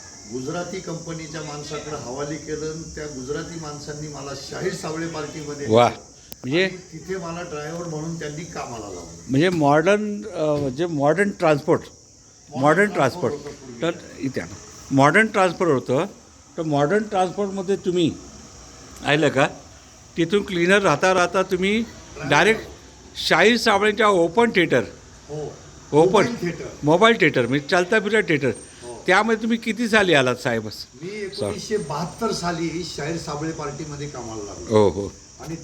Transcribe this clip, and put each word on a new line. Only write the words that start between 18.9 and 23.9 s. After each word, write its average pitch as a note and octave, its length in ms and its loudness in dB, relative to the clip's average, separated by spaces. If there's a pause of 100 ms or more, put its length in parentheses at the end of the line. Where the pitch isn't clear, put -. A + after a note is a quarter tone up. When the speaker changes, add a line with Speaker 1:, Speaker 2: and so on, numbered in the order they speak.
Speaker 2:
ऐकलं D3 220 4
का, C3 200 2 (680)
तिथून E3+ 260 2
क्लिनर G3 400 2
राहता F#3 320 4
राहता F3+ 280 2
तुम्ही F#3+ 380 0
Speaker 1:
ड्रायव्हर. - 500 -8
Speaker 2:
डायरेक्ट F#3 320 4 (640)
शाहीर F#3+ 280 6
साबळेंच्या G#3+ 520 2